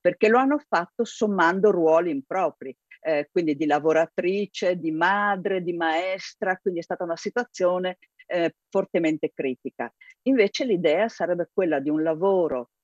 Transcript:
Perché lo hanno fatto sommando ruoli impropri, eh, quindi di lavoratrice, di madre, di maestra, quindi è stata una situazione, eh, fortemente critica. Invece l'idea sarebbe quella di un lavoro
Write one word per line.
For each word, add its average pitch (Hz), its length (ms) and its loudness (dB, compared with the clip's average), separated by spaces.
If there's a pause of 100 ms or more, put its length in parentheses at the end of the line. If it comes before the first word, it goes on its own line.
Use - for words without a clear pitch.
Perché 180 280 2
lo 233 100 6
hanno 269 200 2
fatto 180 460 -4
sommando 196 640 2
ruoli 170 400 4
impropri, 143 640 -6 (240)
eh, 147 300 -2
quindi 160 240 0
di 151 120 -2
lavoratrice, 175 1080 0
di 165 140 -4
madre, 190 720 0
di 175 100 -6
maestra, 175 840 -4
quindi 175 240 -6
è - 20 -10
stata 180 220 -8
una 170 120 -6
situazione, 185 840 -4 (280)
eh, 170 300 -2 (120)
fortemente 165 640 -2
critica. 127 600 -8 (300)
Invece 247 420 2
l'idea 185 440 2
sarebbe 175 440 -4
quella 160 260 0
di 135 120 -4
un 156 120 0
lavoro 160 680 0 (140)